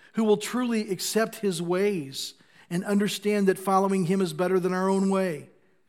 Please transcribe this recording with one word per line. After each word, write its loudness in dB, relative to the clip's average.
who 0
will 4
truly -2
accept -2
his -2
ways -2
and -4
understand 0
that 4
following 2
him 2
is 0
better 2
than -2
our 0
own 2
way. -2